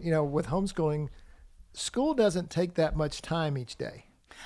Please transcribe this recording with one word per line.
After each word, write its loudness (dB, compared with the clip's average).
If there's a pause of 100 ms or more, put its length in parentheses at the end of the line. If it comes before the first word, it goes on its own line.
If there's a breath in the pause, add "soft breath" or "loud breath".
you 0
know, 4
with 0
homeschooling, 0 (640 soft breath)
school 0
doesn't 2
take 0
that 2
much -2
time -2
each -8
day. -8 (420 loud breath)